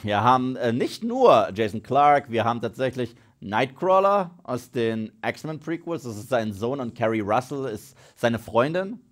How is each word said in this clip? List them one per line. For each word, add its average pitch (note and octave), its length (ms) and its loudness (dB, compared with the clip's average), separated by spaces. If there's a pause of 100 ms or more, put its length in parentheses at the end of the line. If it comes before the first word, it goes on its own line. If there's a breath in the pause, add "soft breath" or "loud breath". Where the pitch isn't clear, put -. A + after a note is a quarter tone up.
Wir G#2 220 0
haben, B2+ 320 4
äh, A2+ 180 -2
nicht D#3+ 300 -4
nur A3 500 4
Jason G#2+ 300 -4
Clarke, C#3+ 480 2
wir A2 120 0
haben A#2 160 0
tatsächlich B2 560 -6 (240 soft breath)
Nightcrawler F3+ 920 0 (120)
aus B2 280 -8
den A2+ 400 -2 (120)
X-Men D3+ 360 -6
Prequels. E3 440 -8
Das A2+ 140 -10
ist G#2 120 -12
sein A2+ 220 0
Sohn A#2 280 -4
und A#2+ 160 -8
Carrie A2+ 260 0
Russell B2+ 440 -2
ist G#2+ 300 -10 (200 soft breath)
seine A#2 240 0
Freundin. F3 600 -2 (120)